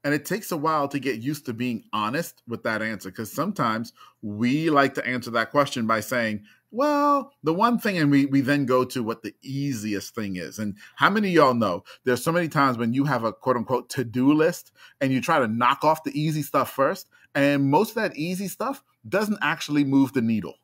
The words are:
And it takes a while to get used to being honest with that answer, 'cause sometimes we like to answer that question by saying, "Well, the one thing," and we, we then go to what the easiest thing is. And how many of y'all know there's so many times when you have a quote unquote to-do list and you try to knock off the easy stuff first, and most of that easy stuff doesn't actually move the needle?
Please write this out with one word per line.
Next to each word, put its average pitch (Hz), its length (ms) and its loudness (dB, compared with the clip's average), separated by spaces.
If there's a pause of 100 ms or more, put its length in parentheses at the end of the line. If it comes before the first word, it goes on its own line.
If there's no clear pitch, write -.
And 143 100 0
it 147 120 -2
takes 196 260 -6
a 175 60 -2
while 147 320 0
to 143 100 -4
get 123 200 -2
used 147 280 -6
to 120 60 -6
being 120 380 -4
honest 113 560 -4
with 117 160 -8
that 110 180 -2
answer, 107 300 -6
'cause 110 200 -10
sometimes 120 600 -2 (300)
we 120 480 0
like 139 240 4
to - 120 -6
answer 120 260 -6
that 113 200 -2
question 135 340 0
by 110 140 2
saying, 110 460 -2 (260)
"Well, 285 640 0 (100)
the 165 100 0
one 226 260 2
thing," 196 180 -2
and 147 120 4
we, 139 160 6
we 139 140 2
then 139 260 0
go 127 200 2
to 123 180 -6
what 110 180 -4
the - 200 -10
easiest 123 760 -6
thing 98 220 -6
is. 85 220 -10
And 104 180 -6 (180)
how 151 140 4
many 202 200 0
of 175 40 0
y'all 143 200 6
know 101 300 0 (220)
there's 123 180 2
so 165 80 0
many 170 160 0
times 135 300 2
when 117 160 -2
you 139 100 0
have 127 220 0
a 107 80 0
quote 127 240 -2
unquote 123 320 -4
to-do 127 440 0
list 156 380 0 (300)
and 135 100 0
you 131 80 2
try 156 200 2
to 120 80 2
knock 123 360 2
off 156 200 2
the 143 140 -6
easy 151 260 -2
stuff 139 280 -2
first, 147 380 -2 (260)
and 139 340 2
most 190 200 4
of - 60 -14
that 214 200 -2
easy 180 320 -4
stuff - 360 -8 (260)
doesn't 208 320 0
actually 147 420 0
move 135 300 4
the 127 80 2
needle? 110 420 -2